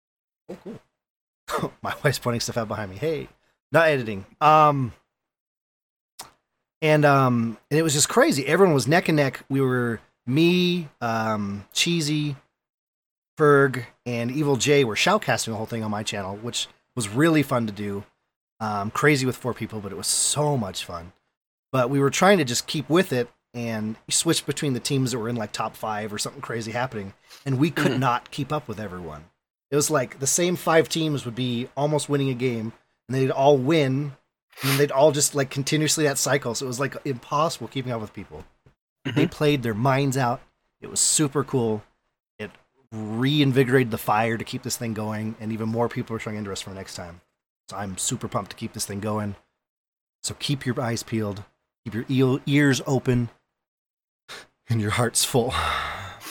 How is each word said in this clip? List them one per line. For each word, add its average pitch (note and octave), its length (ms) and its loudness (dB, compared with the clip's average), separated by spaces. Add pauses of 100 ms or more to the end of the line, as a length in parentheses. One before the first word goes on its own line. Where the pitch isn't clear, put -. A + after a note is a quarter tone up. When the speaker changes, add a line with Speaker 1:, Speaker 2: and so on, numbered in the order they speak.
(520)
Speaker 1:
Oh, F3+ 60 -14 (880)
cool. - 300 -4
<laughs> - 40 -20
My G2 220 -6
wife's C#3 160 2
pointing A#2 220 -2
stuff - 160 -6
out A2+ 100 -2
behind G#2 240 -6
me. F#2+ 60 -12
Hey, C#3+ 320 -4 (420)
not D#3+ 160 6
editing. A2+ 380 -2 (160)
Um, D3 520 6 (1900)
and, D3+ 240 6
um, B2 520 4 (120)
and D3+ 100 2
it D#3+ 40 4
was D#3 100 2
just C#3+ 160 2
crazy. A#3+ 360 4
Everyone F3 280 6
was B2 140 2
neck E3+ 220 4
and D#3+ 80 4
neck. C3+ 320 0
We C3+ 120 2
were B2 380 0 (260)
me, F3 640 2 (140)
um, A2 720 -2
Cheesy, D3+ 600 0 (1040)
Ferg, C#3 460 4 (200)
and A#2+ 260 -4
Evil C#3+ 260 0
J C#3 260 4
were G#2+ 120 -2
shoutcasting F3 520 0
the A2+ 80 -6
whole A2 100 -6
thing A2+ 180 -6
on G#2+ 80 -4
my G#2 120 -4
channel, G2+ 320 -8
which A#2 320 -8 (280)
was A2+ 140 -4
really D3+ 340 4
fun A#2+ 240 0
to G2+ 60 -6
do. G2+ 300 -6 (560)
Um, G#2 320 -4
crazy C#3+ 340 2
with B2 120 -2
four A#2+ 160 -4
people, A2 260 -8
but G2 140 -10
it E2+ 40 -10
was G2 100 -8
so D3 500 0
much G2 260 -4
fun. F2 300 -14 (580)
But B2+ 180 2
we C#3 100 2
were C#3 100 4
trying F#3 300 6
to D3+ 40 4
just A#2+ 240 -4
keep - 220 -4
with F3 240 2
it A#2+ 160 0 (240)
and A2+ 420 -6 (140)
switch - 360 0
between C#3+ 280 -2
the A#2+ 60 -4
teams C3 320 0
that B2+ 80 -4
were A2 100 -4
in, A#2+ 80 -4
like, G#2+ 160 -6
top A2 220 -6
five G#2+ 380 -6
or G#2 40 -6
something C3 240 -8
crazy A2+ 300 -8
happening, A2+ 420 -6 (320)
and C3+ 120 -2
we D3+ 140 2
could F3+ 220 0
Speaker 2:
Mm-hmm. B2+ 80 -2
Speaker 1:
not B2 300 -2
keep C3+ 200 -8
up D3+ 160 -6
with G2+ 120 -10
everyone. F2 460 -12 (460)
It C3+ 40 0
was D3 140 2
like C3+ 300 -2
the C3+ 80 -6
same F3 280 2
five D#3+ 340 2
teams D#3 360 -2
would A2+ 100 -8
be B2 420 -2
almost D3 320 0
winning C#3 200 0
a B2+ 60 -2
game, A#2 380 -4 (340)
and B2 80 -4
they'd C3+ 160 2
all C#3 260 6
win, C#3 560 2 (500)
and C3+ 160 2
they'd C#3+ 120 4
all C#3+ 200 6
just, C#3 240 0
like, C3+ 140 0
continuously D3+ 540 0
that C#3 140 0
cycle. C3 360 0
So C3+ 120 -6
it - 20 -4
was, B2 120 -6
like, C3+ 260 -4
impossible D3 640 -4
keeping B2+ 240 -6
up A2+ 80 -4
with G#2 120 -12
people. E2 300 -14 (640)
They C3+ 60 -6
Speaker 2:
Mm-hmm. D#3 180 4
Speaker 1:
played D3 340 0
their A#2 100 -2
minds C3+ 440 0
out. B2+ 240 0 (400)
It - 80 -16
was - 100 -4
super C#3+ 440 2
cool. A2+ 400 -2 (540)
It G#2 140 -12 (400)
reinvigorated B2+ 1000 2
the A2 60 -2
fire A2+ 400 0
to G#2+ 60 -6
keep A#2+ 200 -12
this A#2 140 -6
thing A#2 160 -6
going, G#2+ 460 -6
and A2 140 -8
even A2 160 -4
more A#2 180 0
people A2+ 280 -6
are A2 40 -6
showing G#2+ 180 -8
interest G2 280 -8
for G2+ 60 -14
next F#2+ 240 -14
time. F2 260 -14 (480)
So F#2+ 80 -12
I'm G2 200 -6
super - 300 -4
pumped G2+ 240 -6
to - 60 -20
keep A2+ 160 -10
this G#2+ 120 -8
thing G2+ 140 -8
going. G#2 360 -4 (880)
So - 160 -8
keep C#3+ 260 -4
your B2 160 -2
eyes A#2 220 -4
peeled, G#2 400 -4 (420)
keep A2 80 -10
your A#2 160 -6
eel-, C3 380 2
ears C#3+ 400 4
open, B2 420 0 (1400)
and A2+ 140 0
your G#2 100 -2
hearts A#2 320 0
full B2 280 0
<sighs> - 40 -4 (760)